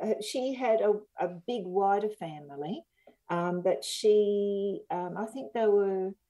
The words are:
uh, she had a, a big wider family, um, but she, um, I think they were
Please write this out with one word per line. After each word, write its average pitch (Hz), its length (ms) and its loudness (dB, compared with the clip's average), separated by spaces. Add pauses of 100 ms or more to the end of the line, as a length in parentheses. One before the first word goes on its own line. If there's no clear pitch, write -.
uh, 214 200 -2
she 262 320 -4
had 247 260 2
a, 208 140 4 (260)
a 180 80 -2
big 180 380 -6
wider 196 440 2
family, 151 720 -8 (480)
um, 175 320 0
but 180 220 2
she, 202 1040 2
um, 180 280 -6
I 208 80 -4
think 262 260 -10
they 226 160 2
were 196 440 2 (180)